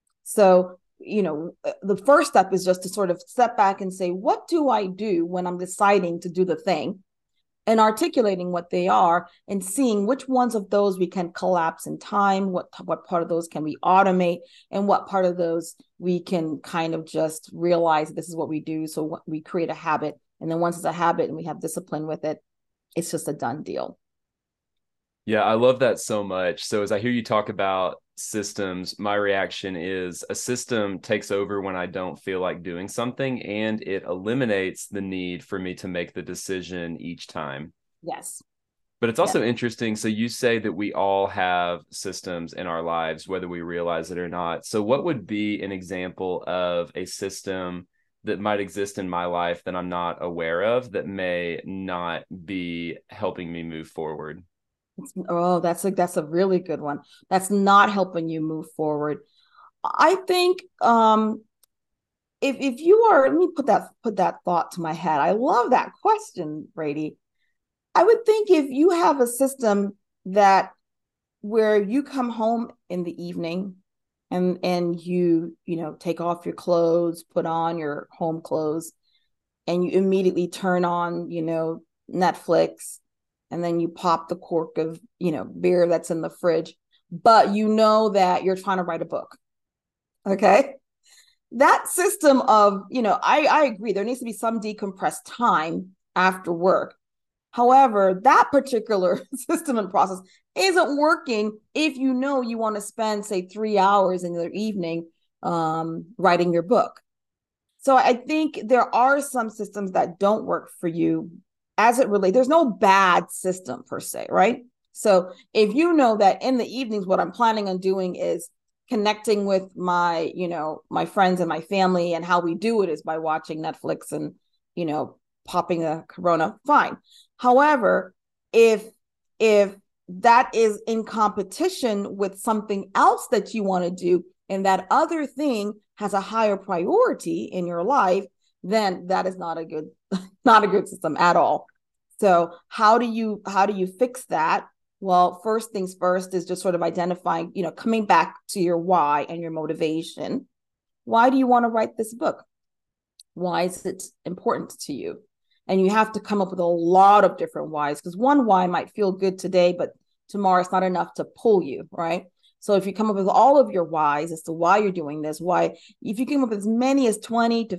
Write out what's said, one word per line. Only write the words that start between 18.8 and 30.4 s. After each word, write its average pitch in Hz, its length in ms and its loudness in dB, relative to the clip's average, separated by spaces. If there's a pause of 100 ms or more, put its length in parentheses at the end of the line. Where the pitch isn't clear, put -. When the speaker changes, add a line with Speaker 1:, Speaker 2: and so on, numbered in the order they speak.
Speaker 1:
So 156 180 -8
what, 156 220 -10
we 156 140 -8
create 165 300 -4
a 160 40 -6
habit. 156 400 -4 (280)
And 160 80 -6
then 165 100 -2
once 175 160 0
it's 170 80 -14
a 160 80 -2
habit 170 360 0
and 151 80 -10
we 165 80 -12
have 160 140 -10
discipline 160 480 -8
with 156 180 -8
it, 151 120 -4 (580)
it's 170 160 -6
just 160 180 -6
a 147 40 -6
done 135 300 -6
deal. - 360 -10 (1300)
Speaker 2:
Yeah, 107 160 0
I 110 120 2
love 123 240 4
that 117 200 2
so 107 240 -4
much. 92 420 -4
So 104 180 -2
as 101 100 -2
I 104 60 0
hear 120 120 -2
you 120 120 -2
talk 107 260 0
about 95 480 -2 (200)
systems, 95 840 -8
my 101 160 -4
reaction 98 600 -2
is 90 540 -8
a 101 60 -6
system 107 640 -4